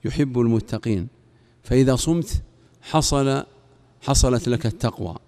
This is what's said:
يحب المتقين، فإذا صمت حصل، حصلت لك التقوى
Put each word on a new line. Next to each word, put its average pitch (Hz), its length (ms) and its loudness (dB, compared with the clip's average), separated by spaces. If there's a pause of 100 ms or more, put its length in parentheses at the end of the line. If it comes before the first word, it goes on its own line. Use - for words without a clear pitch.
يحب 135 340 -2
المتقين، 110 680 0 (560)
فإذا 131 320 2
صمت 165 480 -2 (380)
حصل، 139 640 0 (580)
حصلت 123 480 2
لك 120 160 0
التقوى 107 500 -4 (120)